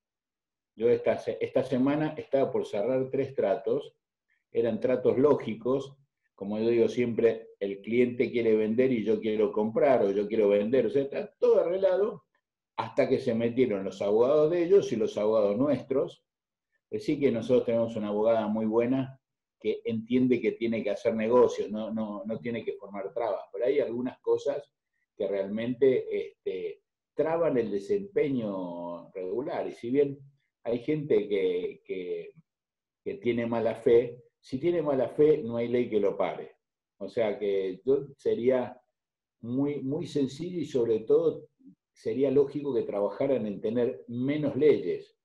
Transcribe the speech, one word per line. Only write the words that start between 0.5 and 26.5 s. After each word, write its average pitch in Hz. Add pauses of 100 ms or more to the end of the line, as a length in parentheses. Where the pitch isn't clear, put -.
Yo 113
esta 117
se-, -
esta 117
semana 143
estaba 139
por 104
cerrar 131
tres 131
tratos, 110 (560)
eran 117
tratos 120
lógicos, 135 (400)
como 104
yo 113
digo 117
siempre, 113 (120)
el 98
cliente 120
quiere 113
vender 110
y 113
yo 110
quiero 107
comprar, 110
o 98
yo 101
quiero 107
vender, 110
o 101
sea, 139
está -
todo 233
arreglado 185 (540)
hasta 120
que 123
se 117
metieron 117
los 95
abogados 123
de 175
ellos 175
y 117
los 107
abogados 107
nuestros. 139 (640)
Es 107
decir 143
que 135
nosotros 120
tenemos 113
una 104
abogada 107
muy 110
buena 120 (400)
que -
entiende 120
que 107
tiene 113
que 101
hacer 113
negocios, 110
no, 107
no, 104
no 110
tiene 113
que 98
formar 98
trabas, 113 (100)
pero 107
hay 139
algunas 120
cosas 120 (440)
que 104
realmente, 113 (100)
este, - (300)